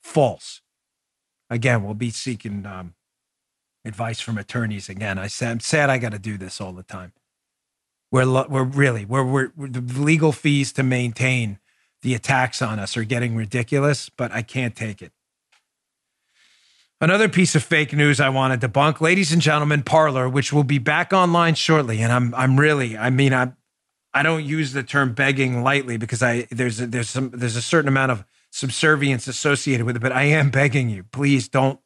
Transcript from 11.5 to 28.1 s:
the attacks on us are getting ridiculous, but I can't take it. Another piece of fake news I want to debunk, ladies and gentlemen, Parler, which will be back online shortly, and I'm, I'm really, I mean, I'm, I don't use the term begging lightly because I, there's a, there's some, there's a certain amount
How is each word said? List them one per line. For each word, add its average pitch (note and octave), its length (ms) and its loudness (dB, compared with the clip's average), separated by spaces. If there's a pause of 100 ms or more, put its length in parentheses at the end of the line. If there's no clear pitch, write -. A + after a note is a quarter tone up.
the B2+ 120 0
attacks B2+ 460 0
on G#2+ 180 -4
us G2 160 -8
are A2+ 80 -4
getting A#2+ 320 -4
ridiculous, B2+ 760 -2
but A#2+ 220 -6
I A#2 120 -6
can't B2 320 -6
take G#2+ 260 -10
it. F2 100 -20 (1900)
Another F#3+ 300 4
piece F3+ 260 2
of D3 80 4
fake D3+ 300 0
news D3 260 4
I C#3 100 4
want C3 300 0
to B2+ 100 -2
debunk, C#3+ 320 2
ladies E3+ 300 2
and E3 100 4
gentlemen, D3+ 420 2
Parler, C#3+ 460 2
which C3+ 240 -2
will D3 100 4
be C#3 140 0
back D3+ 360 0
online E3+ 420 4
shortly, B2 460 2
and A#2 120 2
I'm, B2 220 2
I'm C3 240 4
really, C3+ 380 2
I A2+ 120 0
mean, C3+ 240 4
I'm, B2+ 220 0 (580)
I C#3 100 2
don't D#3+ 220 0
use D3 280 -4
the C#3 100 -6
term C3+ 300 0
begging C3 500 0
lightly C3 340 0
because A2+ 260 -4
I, A#2+ 280 0
there's A#2+ 280 -4
a, B2 80 -6
there's A#2 220 -6
some, C3 220 -4
there's A#2+ 240 -4
a A#2+ 60 -4
certain D3+ 260 0
amount C3+ 240 2